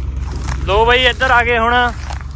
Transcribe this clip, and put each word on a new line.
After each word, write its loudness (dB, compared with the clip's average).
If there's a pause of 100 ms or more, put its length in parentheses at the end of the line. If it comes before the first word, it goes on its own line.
(680)
ਲੋ 2
ਬਾਈ, 4
ਇੱਧਰ 0
ਆ 4
ਗਏ 0
ਹੁਣ 2 (600)